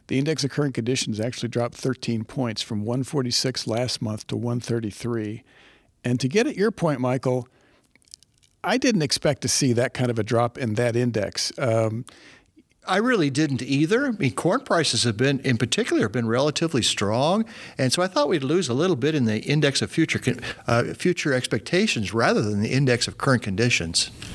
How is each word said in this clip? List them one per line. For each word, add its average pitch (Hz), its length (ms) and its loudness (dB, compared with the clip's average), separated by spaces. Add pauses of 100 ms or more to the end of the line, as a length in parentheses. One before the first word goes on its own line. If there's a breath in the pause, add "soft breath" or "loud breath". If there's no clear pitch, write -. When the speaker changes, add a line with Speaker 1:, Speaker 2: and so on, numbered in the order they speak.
Speaker 1:
The 127 100 0
index 147 260 0
of 139 60 -2
current 143 240 -2
conditions 117 460 -2
actually 120 300 -4
dropped 120 260 -2
thirteen 117 480 -4
points 117 400 -4
from 104 200 -4
one 123 200 -2
forty-six 127 640 -2
last 120 340 -2
month 107 260 -6
to 110 100 -4
one 120 220 -2
thirty-three. 113 840 -4 (600 soft breath)
And 123 160 0
to 131 80 0
get 214 200 2
at 277 80 -4
your 208 160 2
point, 151 280 -2
Michael, 127 480 0 (1160 soft breath)
I 208 140 2
didn't 233 260 2
expect - 380 0
to 131 60 -2
see 131 260 2
that 120 200 2
kind 123 160 0
of 117 80 -2
a 110 60 0
drop 117 340 0
in 113 180 -2
that 120 200 2
index. 113 640 -2
Um, 113 460 0 (840 loud breath)
Speaker 2:
I 185 100 2
really 208 340 2
didn't 139 320 0
either. 160 420 2
I 262 60 0
mean, 139 240 0
corn 196 240 2
prices 143 460 0
have 110 120 0
been, 135 220 2
in 123 180 0
particular, 226 460 0
have 104 80 0
been 117 160 -2
relatively 139 560 0
strong. 135 600 2 (360 loud breath)
And 127 120 2
so 175 120 0
I 185 40 2
thought 285 220 0
we'd 160 140 0
lose 151 260 0
a 117 60 0
little 170 200 2
bit 143 200 0
in 131 100 2
the 107 140 2
index 143 420 2
of 113 80 0
future - 300 0
con-, - 200 0 (280 loud breath)
uh, 120 260 2
future 170 400 0
expectations 127 800 0
rather 143 300 4
than 104 180 0
the 110 100 0
index 127 360 2
of - 100 -10
current 131 240 4
conditions. 98 680 0 (240 loud breath)